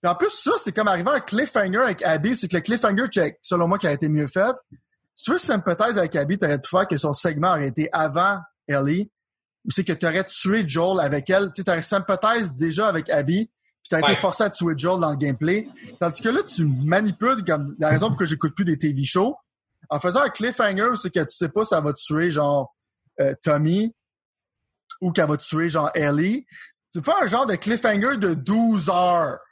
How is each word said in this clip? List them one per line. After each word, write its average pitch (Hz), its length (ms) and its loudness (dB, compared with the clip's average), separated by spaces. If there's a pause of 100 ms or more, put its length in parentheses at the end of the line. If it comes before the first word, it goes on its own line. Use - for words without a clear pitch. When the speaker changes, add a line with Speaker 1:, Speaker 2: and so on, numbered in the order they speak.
Speaker 1:
Pis 180 80 0
en 175 60 2
plus, 403 160 0
ça, - 260 -2
c'est - 160 -6
comme 214 160 0
arrivé 180 220 0
à - 20 2
un 269 80 0
cliffhanger 208 580 -2
avec 240 240 0
Abby, 165 320 2
c'est 196 140 -4
que 180 80 0
le 165 40 0
cliffhanger, 226 460 0
check, - 340 0
selon 170 280 0
moi, 196 80 2
qui 196 80 -4
aurait 147 100 2
été 156 140 -2
mieux 151 180 0
fait. 202 260 0 (640)
Si - 80 -18
tu 226 80 -2
veux 359 80 2
sympathiser 214 600 0
avec 165 180 0
Abby, 151 200 0
t'aurais 147 220 0
pu - 100 -12
faire 190 180 2
que 156 100 -2
son 147 160 -2
segment 160 380 0
aurait 147 160 0
été 151 260 -4
avant 170 460 0 (280)
Ellie, 147 420 0 (540)
ou - 80 -6
c'est 196 140 0
que 175 80 -2
t'aurais 170 320 0
tué 196 420 0
Joel 170 320 0
avec 143 300 0
elle. 196 220 4
Tu - 100 -10
sais, - 20 -6
t'aurais 170 180 0
sympathisé 196 760 0
déjà 165 340 0
avec 160 200 -2
Abby, 160 360 0
puis - 440 -20
t'aurais 160 140 2
Speaker 2:
Ouais. 147 80 6
Speaker 1:
été 185 80 2
forcé 196 240 0
à 208 60 2
tuer 170 260 -2
Joel 175 240 0
dans 160 120 0
le 147 60 -2
gameplay. 151 520 -2 (320)
Tandis 170 200 -2
que 220 80 -2
là, 277 140 0
tu 170 220 -2
manipules, 190 800 0
comme 147 340 -2
la 151 100 2
raison 156 200 2
pour 135 80 -2
que 180 80 2
j'écoute 151 300 -2
plus 202 100 0
des 160 120 0
T 151 140 0
V 135 140 -2
shows, 208 320 0 (520)
en 147 120 -2
faisant 180 200 2
un 269 80 2
cliffhanger, 220 680 0
c'est - 180 -6
que 180 80 2
tu 147 140 -2
sais 165 140 -2
pas 208 140 0
si 214 60 -4
ça 170 100 4
va 147 140 0
tuer, 160 380 -2
genre, 143 440 0 (460)
euh, 139 120 2 (100)
Tommy, 160 520 2 (1040)
ou 185 140 -2
qu'elle 160 160 2
va 147 80 0
tuer, 160 320 -2
genre, 151 260 0
Ellie. 165 500 0 (480)
Tu 170 80 -6
fais 294 120 0 (100)
un 233 40 0
genre 233 180 2
de 208 100 0
cliffhanger 226 640 0
de 190 160 0
douze 196 560 0
heures. 175 480 2 (140)